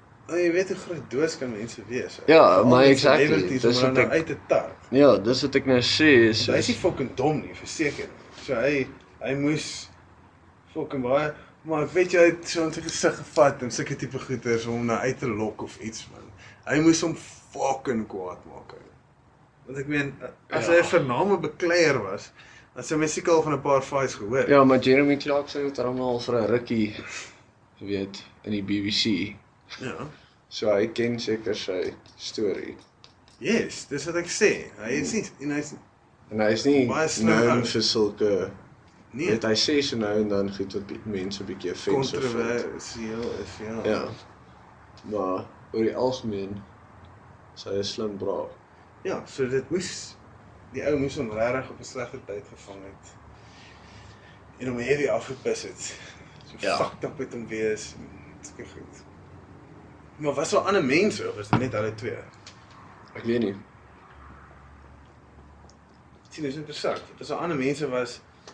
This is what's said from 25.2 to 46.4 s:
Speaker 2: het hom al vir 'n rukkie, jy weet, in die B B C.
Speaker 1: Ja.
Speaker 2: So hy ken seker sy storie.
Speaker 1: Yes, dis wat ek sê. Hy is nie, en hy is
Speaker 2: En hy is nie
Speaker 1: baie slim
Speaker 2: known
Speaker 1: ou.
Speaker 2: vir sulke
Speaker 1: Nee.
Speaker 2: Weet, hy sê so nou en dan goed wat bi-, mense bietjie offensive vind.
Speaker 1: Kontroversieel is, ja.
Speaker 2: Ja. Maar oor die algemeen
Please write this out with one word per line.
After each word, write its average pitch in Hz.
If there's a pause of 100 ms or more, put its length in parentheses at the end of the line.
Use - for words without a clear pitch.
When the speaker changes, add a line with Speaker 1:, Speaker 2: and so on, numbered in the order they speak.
Speaker 2:
het 139
hom 127
al 123
vir 120
'n 104
rukkie, 113 (840)
jy 101
weet, 98 (180)
in 104
die 101
B 101
B 101
C. 101 (440)
Speaker 1:
Ja. 117 (420)
Speaker 2:
So -
hy 101
ken 117
seker 110
sy 92 (220)
storie. - (640)
Speaker 1:
Yes, 180
dis 139
wat 160
ek 170
sê. 131
Hy 107
is 151
nie, 220 (160)
en 143
hy 147
is 143 (560)
Speaker 2:
En 107
hy 107
is 113
nie 139
Speaker 1:
baie 147
slim 110
Speaker 2:
known 117
Speaker 1:
ou. 120
Speaker 2:
vir 113
sulke 101 (600)
Speaker 1:
Nee. 113
Speaker 2:
Weet, 113
hy 110
sê 143
so 131
nou 107
en 107
dan 101
goed 98
wat 101
bi-, -
mense 98
bietjie 90
offensive -
vind. 123
Speaker 1:
Kontroversieel 117 (200)
is, 101 (100)
ja. 110
Speaker 2:
Ja. 107 (960)
Maar 98 (280)
oor 113
die 110
algemeen 104 (920)